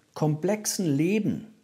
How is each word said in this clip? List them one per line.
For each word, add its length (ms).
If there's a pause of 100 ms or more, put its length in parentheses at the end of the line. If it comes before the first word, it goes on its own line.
(140)
komplexen 720 (120)
Leben 560 (100)